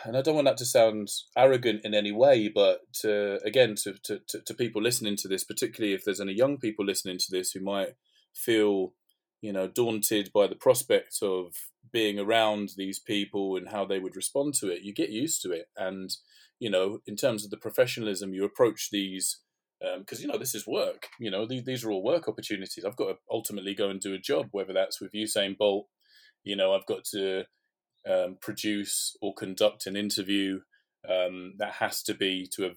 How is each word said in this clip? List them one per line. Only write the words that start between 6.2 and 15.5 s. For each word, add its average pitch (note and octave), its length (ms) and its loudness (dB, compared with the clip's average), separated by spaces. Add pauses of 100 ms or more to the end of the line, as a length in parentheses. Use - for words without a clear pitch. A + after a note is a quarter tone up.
any G2 120 -4
young C3+ 260 2
people G#2+ 260 -2
listening F#2+ 320 -4
to - 140 -4
this F#2 200 -2
who F#2+ 100 -10
might G2 340 -4 (380)
feel, G#2 600 2 (480)
you A2 100 -8
know, F#2+ 160 0
daunted G#2+ 680 0
by G2+ 140 6
the F#2 80 -4
prospect - 680 2
of F#2 340 -2 (360)
being G#2 280 0
around G#2+ 580 2
these G2 220 -6
people G2 580 -2
and F#2 120 -8
how G2+ 160 -2
they F#2+ 140 0
would F#2 160 -6
respond C#3 400 -2
to G2 160 0
it, F2+ 120 -6
you G2+ 100 -10
get - 160 -2
used C3 320 -2
to - 100 -4